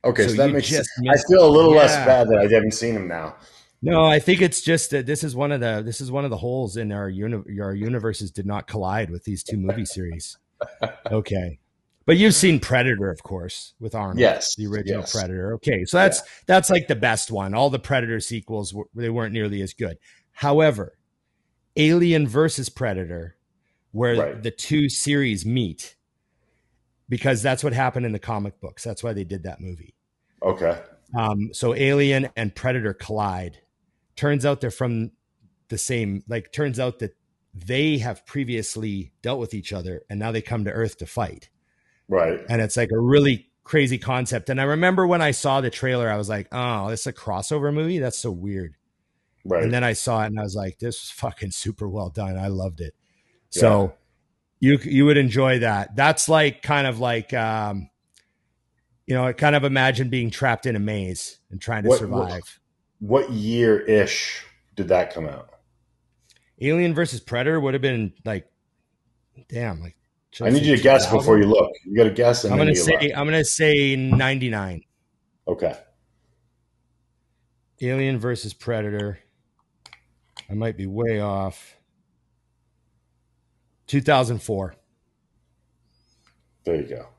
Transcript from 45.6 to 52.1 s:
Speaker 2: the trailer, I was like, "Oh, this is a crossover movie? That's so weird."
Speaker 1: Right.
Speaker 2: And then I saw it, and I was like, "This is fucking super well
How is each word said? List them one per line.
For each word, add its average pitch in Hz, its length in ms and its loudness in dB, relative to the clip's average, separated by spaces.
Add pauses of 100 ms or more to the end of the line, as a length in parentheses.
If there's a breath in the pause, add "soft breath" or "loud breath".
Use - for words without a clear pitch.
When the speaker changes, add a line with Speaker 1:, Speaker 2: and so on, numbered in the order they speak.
Speaker 2:
the 127 100 -2
trailer, 123 400 -2
I 104 80 -2
was 101 100 -4
like, 104 240 -6
"Oh, 117 380 -4
this 113 100 -6
is - 60 -8
a 110 80 -8
crossover 139 580 -4
movie? 160 260 -2
That's 127 200 -4
so 120 120 -6
weird." 92 440 -8 (720)
Speaker 1:
Right. 90 180 0
Speaker 2:
And 113 100 0
then 123 120 0
I 117 100 0
saw 110 280 -2
it, 107 40 -2
and 107 120 -6
I 107 40 -4
was 98 120 -8
like, 95 260 -8
"This 117 240 -6
is - 60 -16
fucking - 420 -10
super - 360 -8
well 95 220 -8